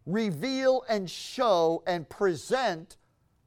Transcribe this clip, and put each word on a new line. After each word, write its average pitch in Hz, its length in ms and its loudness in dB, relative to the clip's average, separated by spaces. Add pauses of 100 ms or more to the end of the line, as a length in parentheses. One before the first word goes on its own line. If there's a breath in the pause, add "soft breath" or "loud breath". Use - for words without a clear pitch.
reveal 233 840 0
and 196 220 -2
show 170 720 2
and 175 240 -4
present, 190 880 -2 (500)